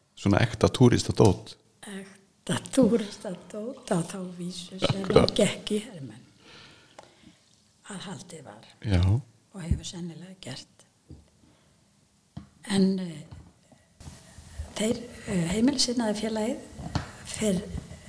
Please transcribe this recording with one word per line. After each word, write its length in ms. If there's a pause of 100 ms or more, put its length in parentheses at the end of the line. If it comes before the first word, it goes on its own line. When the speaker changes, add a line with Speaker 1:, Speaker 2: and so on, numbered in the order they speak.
(160)
Speaker 1:
Svona 260
ekta 260
túristadót. 880 (320)
Speaker 2:
Ekta 720 (120)
túristadót 1160
á 140
þá 140 (200)
vísu 420
sem 240
Speaker 1:
Akkurat. 320
Speaker 2:
gekk 360
í 100
hermenn. 400 (1700)
Að 100
haldið 440
var. 200 (200)
Speaker 1:
Já. 180 (520)
Speaker 2:
Og 80
hefur 240
sennilega 560
gert. 260 (2000)
En, 340
eh, 240 (1500)
þeir, 220 (300)
eh, 260
Heimilissinnaðafélagið 1040 (680)
fer 360 (480)